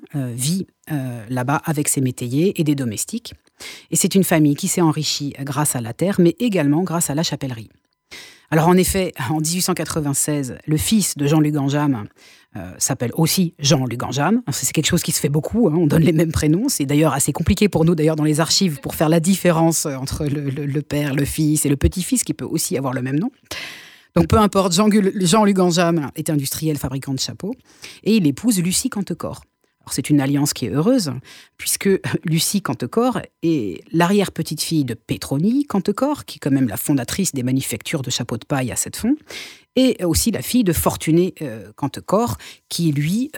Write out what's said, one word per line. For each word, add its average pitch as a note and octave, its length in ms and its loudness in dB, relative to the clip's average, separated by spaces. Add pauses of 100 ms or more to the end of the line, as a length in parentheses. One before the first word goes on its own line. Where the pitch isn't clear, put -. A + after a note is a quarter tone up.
(140)
euh, C3 220 -4
vit, D#3+ 300 -4 (260)
euh, B2+ 380 -6
là-bas B2+ 340 -2
avec D3+ 240 0
ses C#3 140 0
métayers C3 580 0
et D#3+ 40 2
des D3 100 2
domestiques. C3 580 -6 (580)
Et E3 60 -2
c'est - 180 0
une F#3+ 100 6
famille D3+ 320 4
qui G3 120 -6
s'est F#3 140 0
enrichie D3+ 580 0
grâce C#3 340 -2
à C3 60 -4
la A2+ 140 -8
terre, F#3 240 0
mais E3+ 200 6
également F3 440 2
grâce E3+ 260 -2
à C#3+ 60 -4
la D#3 80 0
chapellerie. B2+ 480 -6 (800)
Alors D#3+ 180 4
en F3+ 80 6
effet, F#3 360 0 (180)
en D#3 100 0
dix-huit E3+ 220 -2
cent F3+ 120 0
quatre-vingt-seize, D3 920 -4
le D#3 100 0
fils G#3 400 0
de C#3+ 100 0
Jean D#3 140 4
Luganjam, C#3+ 640 0 (520)
euh, F2+ 220 -12
s'appelle A#2+ 360 -2
aussi E3 440 0
Jean C3+ 260 2
Luganjam. C3+ 580 -2 (100)
C'est - 180 -4
quelque D#3 160 -2
chose F3 160 0
qui - 80 -4
se - 80 -2
fait D3+ 120 0
beaucoup, F#3 380 0
hein, D3+ 80 2
on F3 100 4
donne D#3+ 160 4
les E3+ 100 4
mêmes E3 180 2
prénoms. D#3+ 380 2
C'est - 160 -2
d'ailleurs D3 300 2
assez E3 180 0
compliqué G3+ 360 2
pour E3 160 2
nous, E3+ 120 4
d'ailleurs, D#3 180 2
dans D3+ 80 -2
les D3+ 160 2
archives, E3 420 0
pour - 140 -10
faire D#3 140 2
la E3+ 100 4
différence E3 680 2
entre C3+ 400 -4
le, C#3+ 240 -2
le, C#3+ 160 -6
le C#3+ 160 -2
père, D3 320 -2
le C#3+ 100 2
fils D3+ 420 0
et - 20 2
le C#3+ 80 2
petit-fils, - 460 0
qui D3+ 120 -4
peut C3 100 -8
aussi E3+ 320 -4
avoir C#3 160 -2
le B2+ 100 -4
même C3 160 0
nom. A3+ 120 0 (840)
Donc E3+ 140 4
peu A3+ 80 4
importe, G3 360 4
Jean G#3+ 160 4
Gu-, G3 240 4 (140)
Jean G#3+ 180 6
Luganjam F3 720 2
est D#3+ 160 -6
industriel D3+ 460 -2
fabricant C3+ 380 -6
de B2+ 60 -4
chapeaux F#3 340 -8 (500)
et G#3+ 100 4
il F#3+ 120 4
épouse F#3 340 0
Lucie F3+ 300 -2
Cantecor. - 520 -8 (440)
Alors, - 60 -10
c'est - 160 -4
une D3 140 6
alliance C#3+ 320 0
qui - 100 -6
est G2+ 60 -4
heureuse, E3 420 2 (460)
puisque - 320 -2 (340)
Lucie E3 380 0
Cantecor G#3+ 580 -2 (220)
est C#3 400 -2 (100)
l'arrière-petite-fille E3+ 920 0
de A#2 80 -6
Pétronie G3+ 720 -2
Cantecor, A#3+ 580 -2
qui - 120 -16
est - 20 -20
quand C#3+ 120 -2
même C3+ 180 2
la F#2 100 -6
fondatrice C#3+ 560 -2
des C3 80 -4
manufactures C3 580 -4
de C3 80 -6
chapeaux B2 300 -4
de - 80 -14
paille C3 260 -2
à - 40 -6
Sept-Fonds, - 400 -2 (600)
et B3+ 260 2
aussi F3 280 2
la C#3+ 100 -4
fille A#3+ 240 0
de F3 80 2
Fortuné, E3+ 720 2
euh, A2 340 -12
Cantecor, F3 640 -2 (320)
qui, E3 220 0
lui, F3 460 -2